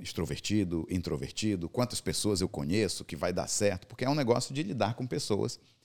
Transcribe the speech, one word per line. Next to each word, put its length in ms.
extrovertido, 880
introvertido, 800
quantas 320
pessoas 400
eu 80
conheço 560
que 100
vai 160
dar 160
certo, 380
porque 200
é 40
um 60
negócio 400
de 80
lidar 320
com 100
pessoas. 540